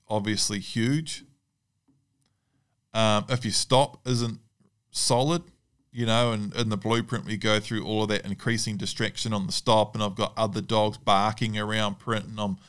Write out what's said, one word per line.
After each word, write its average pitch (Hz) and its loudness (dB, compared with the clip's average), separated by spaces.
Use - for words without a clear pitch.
obviously 107 -2
huge. 139 -2
Um, 107 4
if 127 -2
your 107 -2
stop - 2
isn't 120 -2
solid, 147 2
you 120 -4
know, 117 4
and 104 -4
in 117 -2
the 107 -2
blueprint 113 0
we 107 -4
go 107 2
through 107 -4
all 107 0
of 107 0
that 104 0
increasing 110 -2
distraction 104 -4
on 101 -2
the - -6
stop, 107 4
and 110 -4
I've 101 -2
got 104 -2
other 110 0
dogs 107 0
barking 107 2
around 107 -2
print, 110 -4
and 107 -12
I'm 101 -2